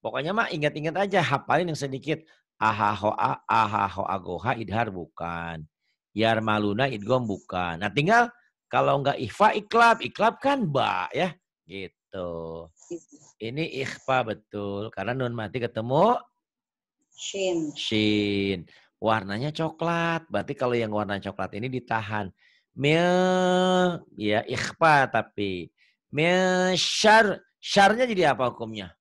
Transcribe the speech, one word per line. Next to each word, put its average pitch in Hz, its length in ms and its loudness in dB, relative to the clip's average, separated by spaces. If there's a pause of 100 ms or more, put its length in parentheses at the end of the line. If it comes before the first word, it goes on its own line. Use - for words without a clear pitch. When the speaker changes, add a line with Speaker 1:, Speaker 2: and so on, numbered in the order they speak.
Speaker 1:
Pokoknya 135 320 -4
mah - 160 0
ingat-ingat 151 480 -2
aja, 196 240 2
hafalin 143 480 2
yang 147 80 -4
sedikit. 139 400 -4 (400)
Ahaho, 104 560 2
a-, 127 320 -2
ahaho, 104 560 0
agoha, 92 560 -4
idhar 110 320 -2
bukan. 85 720 -10 (480)
Yarmaluna, 110 800 0
idgham 120 320 -2
bukan. 90 560 -4
Nah, 104 100 -4
tinggal 190 380 4 (400)
kalau 139 320 2
nggak 135 180 0
ikhfa, 190 380 2
iklab. 214 480 4
Iklab 202 360 0
kan 269 280 0
ba 104 440 0
ya, 165 200 -2 (320)
gitu. 85 1040 -10 (160)
Speaker 2:
Gitu. - 320 -16 (240)
Speaker 1:
Ini 131 260 -6 (160)
ikhfa 127 460 -2
betul, 101 640 -8
karena 104 240 -6
nun 127 180 -4
mati 113 260 -8
ketemu 131 600 0 (920)
Speaker 2:
Shin. 175 600 -4
Speaker 1:
shin. 104 840 0 (380)
Warnanya 110 580 -2
coklat. 165 720 -4
Berarti - 260 -4
kalau 123 220 -2
yang 113 160 -2
warna 104 260 -2
coklat 95 380 -8
ini 117 160 -6
ditahan. 110 580 -4 (420)
Mil, 180 1300 2 (160)
ya, 104 300 0
ikhfa 139 640 4
tapi. 98 600 -4 (440)
Mil 185 640 2
syar. 214 640 4 (180)
Syarnya 202 480 4
jadi 180 280 2
apa 123 160 0
hukumnya? 110 520 -8